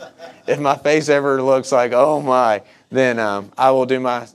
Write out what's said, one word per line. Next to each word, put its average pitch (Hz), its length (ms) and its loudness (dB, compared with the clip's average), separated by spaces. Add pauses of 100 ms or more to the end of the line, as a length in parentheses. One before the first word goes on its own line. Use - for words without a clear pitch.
(460)
If 147 140 -2
my 143 160 0
face 147 320 -2
ever 139 340 0
looks 131 300 0
like, 123 200 2
"Oh 143 280 2
my," 127 420 0 (280)
then, 123 280 0
um, 101 380 -4
I 131 140 2
will 131 160 2
do 131 120 -2
my, 123 360 -4